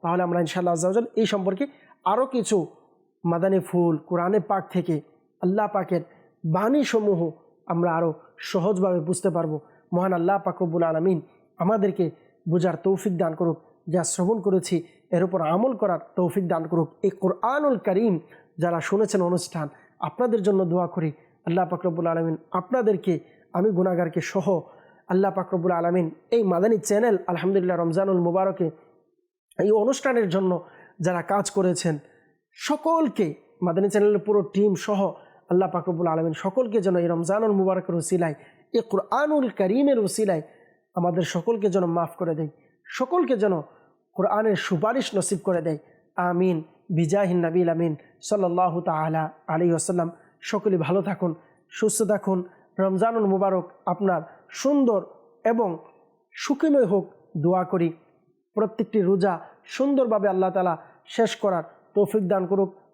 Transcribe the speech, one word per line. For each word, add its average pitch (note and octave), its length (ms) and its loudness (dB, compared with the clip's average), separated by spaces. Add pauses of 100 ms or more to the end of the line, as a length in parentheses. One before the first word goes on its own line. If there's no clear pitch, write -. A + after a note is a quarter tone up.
তাহলে F3+ 200 0
আমরা F3 180 0
ইনশাআল্লাহ F3 320 -2
আজ্জা E3+ 160 0
ওয়া F#3+ 60 -2
জাল A#3 120 0 (100)
এই A3 100 2
সম্পর্কে G3 400 -2 (380)
আরও A3 220 0
কিছু A3+ 400 0 (580)
মাদানী F3 360 2
ফুল E3+ 360 2
কোরআনে F3 440 0
পাক F#3+ 300 -4
থেকে E3+ 300 -2 (420)
আল্লাহ G3+ 300 2
পাকের F3+ 280 0 (440)
বাণীসমূহ G3+ 880 2 (360)
আমরা E3+ 260 0
আরও E3 220 0 (240)
সহজভাবে F#3 600 0
বুঝতে F3 300 -2
পারব। D#3 300 -2 (320)
মহান F#3 200 0
আল্লাহ F3+ 260 0
পাক F#3+ 240 -4
রব্বুল E3+ 200 0
আলামিন E3 400 0 (360)
আমাদেরকে F#3+ 520 0 (380)
বোঝার E3+ 280 0
তৌফিক F#3+ 420 -2
দান D#3+ 160 0
করুক, D#3+ 240 -2 (300)
যা E3 160 0
শ্রবণ G3 360 0
করেছি F3+ 460 0 (240)
এর F3+ 140 2
উপর F3+ 180 -2
আমল G3+ 340 0
করার F#3 220 0 (180)
তৌফিক F3+ 320 0
দান D#3+ 200 -2
করুক। E3 200 0 (140)
এই G3 80 2
কোরআনুল B3 680 0
করিম F#3+ 420 2 (380)
যারা E3+ 220 0
শুনেছেন G3 420 0
অনুষ্ঠান, F3 460 -2 (300)
আপনাদের A3+ 440 -2
জন্য F#3+ 220 2
দোয়া F3 220 0
করি। D#3+ 260 -4 (340)
আল্লাহ F3 220 0
পাক F3 180 -4
রব্বুল E3+ 200 -2
আলামিন E3 300 0 (140)
আপনাদেরকে, G3 680 0 (320)
আমি F#3+ 180 0
গুনাহগারকে F3 500 0
সহ, F3+ 400 -2 (480)
আল্লাহ F#3+ 220 2
পাক F#3+ 240 -4
রব্বুল F3+ 180 0
আলামিন E3+ 380 0 (200)
এই A#3 120 2
মাদানী G3 360 2
চ্যানেল G#3 480 2
আলহামদুলিল্লাহ F3+ 500 0
রমজানুল F3 440 2
মুবারকে F#3 500 0 (920)
এই G3+ 80 4
অনুষ্ঠানের A#3 580 2
জন্য F3+ 360 0 (360)
যারা F3 220 -2
কাজ G3 280 0
করেছেন F3 480 0 (520)
সকলকে, D4 840 0 (280)
মাদানী F3+ 280 0
চ্যানেলের G#3 280 4
পুরো G#3 240 2
টিম G3+ 320 2
সহ G3 400 -2 (360)
আল্লাহ F3+ 200 2
পাক F3 180 -4
রব্বুল F3 180 -2
আলামিন D#3+ 260 0
সকলকে G#3+ 480 -2
যেন F3+ 160 0
এই E3+ 120 2
রমজানুল F#3+ 440 0
মুবারকের F#3 420 0
উসিলায়, E3+ 400 0 (380)
এই A#3 80 0 (100)
কোরআনুল C4+ 580 0
করিমের A#3 500 2
উসিলায় G3 440 0 (520)
আমাদের F3 280 0
সকলকে G3+ 480 -2
যেন F#3 140 0
মাফ E3+ 320 -2
করে E3 180 -4
দেয়, D3+ 140 -4 (360)
সকলকে C4 520 -2
যেন F#3+ 240 0 (520)
কোরআনের G#3 440 0
সুপারিশ G#3+ 600 -2
নসিব F#3+ 280 -2
করে F3 180 0
দেয়। D#3 160 -4 (380)
আমিন। F3 480 0 (260)
বিজাহিন F3 560 2
নবীল E3+ 220 2
আমিন E3 280 0 (260)
সাল্লাল্লাহু F3+ 580 0
তাআলা D#3+ 500 -2 (160)
আলাইহি E3 240 2
ওয়াসাল্লাম। E3+ 400 -2 (300)
সকলে G3 380 -2
ভালো E3+ 240 0
থাকুন, F3 320 -4 (340)
সুস্থ - 340 -2
থাকুন। F#3+ 420 -2 (340)
রমজানুল G3 480 2
মুবারক F#3+ 440 0 (160)
আপনার F3+ 360 0 (260)
সুন্দর C4 560 2 (400)
এবং A3 340 0 (520)
সুখময় C#4+ 540 0
হোক F#3 260 0 (320)
দোয়া F3+ 220 2
করি। E3+ 280 0 (600)
প্রত্যেকটি G#3+ 460 -2
রোজা F#3 400 2 (240)
সুন্দরভাবে B3 640 0
আল্লাহ F#3 220 2
তাআলা F3+ 280 0 (280)
শেষ - 300 0
করার F3+ 260 -2 (320)
তৌফিক G3+ 340 0
দান F#3 180 0
করুক। F#3+ 280 0 (200)